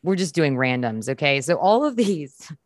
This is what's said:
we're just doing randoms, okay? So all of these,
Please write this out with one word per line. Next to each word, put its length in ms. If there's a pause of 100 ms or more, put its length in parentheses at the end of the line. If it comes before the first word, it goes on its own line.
we're 140
just 180
doing 220
randoms, 540
okay? 300
So 140
all 300
of 100
these, 560 (160)